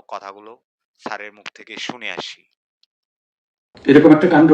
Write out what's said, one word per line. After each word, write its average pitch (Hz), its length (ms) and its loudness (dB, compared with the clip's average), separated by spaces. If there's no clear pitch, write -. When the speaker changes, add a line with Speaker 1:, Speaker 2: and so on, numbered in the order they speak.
Speaker 1:
কথাগুলো 101 440 -20
স্যারের 104 320 -16
মুখ 104 120 -20
থেকে 110 220 -20
শুনে 117 340 -16
আসি। - 300 -16
Speaker 2:
এরকম 151 260 6
একটা 151 160 2
কাণ্ড 156 260 2